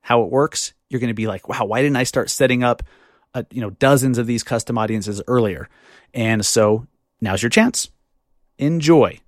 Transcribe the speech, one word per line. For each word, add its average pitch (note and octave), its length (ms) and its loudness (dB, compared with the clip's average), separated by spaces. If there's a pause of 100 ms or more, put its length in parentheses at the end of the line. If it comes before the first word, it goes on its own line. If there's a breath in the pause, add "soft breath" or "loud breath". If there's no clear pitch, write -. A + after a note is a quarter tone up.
how A#2+ 220 2
it F2+ 80 -4
works. - 420 -2 (160)
You're C3 120 -6
gonna A#2 140 -4
be A2 120 -4
like, G2 220 -8
"Wow, A#2 160 -4
why G#2+ 160 -2
didn't C#3+ 160 0
I B2+ 60 0
start B2+ 260 -2
setting B2 340 0
up, B2 200 0 (520 soft breath)
uh, B2 160 -6
you B2 120 -8
know, G#2 80 -8
dozens C3 480 2
of A#2+ 80 -2
these A#2 160 -2
custom A#2+ 340 -4
audiences G#2+ 500 -4
earlier?" A2+ 420 0 (440 soft breath)
And A2+ 320 0
so A2 420 2 (360)
now's G2 200 -2
your A#2 80 0
chance. - 380 2 (720)
Enjoy. D3 680 4